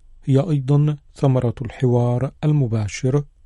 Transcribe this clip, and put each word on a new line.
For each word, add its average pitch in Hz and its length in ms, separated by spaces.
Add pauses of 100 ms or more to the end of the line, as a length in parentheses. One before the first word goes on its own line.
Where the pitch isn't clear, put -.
(240)
هي 135 160 (100)
أيضًا 147 460 (180)
ثمرة 127 480
الحوار 123 680 (140)
المباشر 131 800 (220)